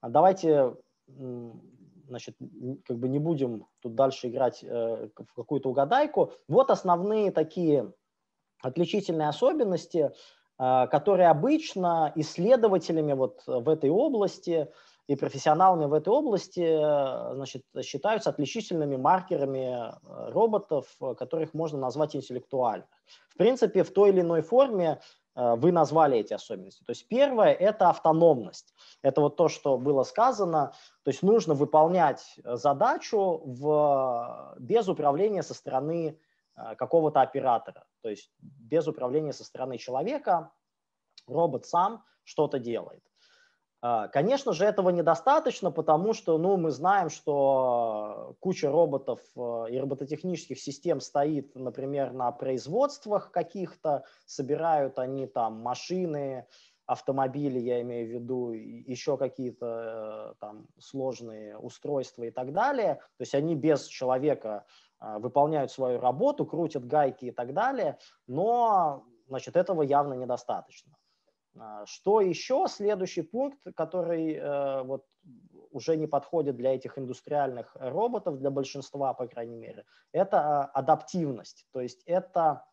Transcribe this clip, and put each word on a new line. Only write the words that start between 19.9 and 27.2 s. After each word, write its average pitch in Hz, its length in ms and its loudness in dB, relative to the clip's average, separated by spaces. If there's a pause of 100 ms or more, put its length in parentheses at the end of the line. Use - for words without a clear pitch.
э, - 400 -14
роботов, 202 560 0 (140)
э, 131 140 -6
которых 160 400 -6
можно 151 240 -4
назвать 139 380 -2
интеллектуальными. 123 720 -4 (400)
В - 80 -20
принципе, 202 460 4
в - 100 0
той 202 180 8
или 190 100 6
иной 165 220 2
форме, 196 580 2 (360)
э, 120 180 2
вы 127 160 4
назвали 151 480 4
эти 104 160 -2
особенности. 95 500 -12
То - 60 -14
есть - 180 -10
первое — 233 520 4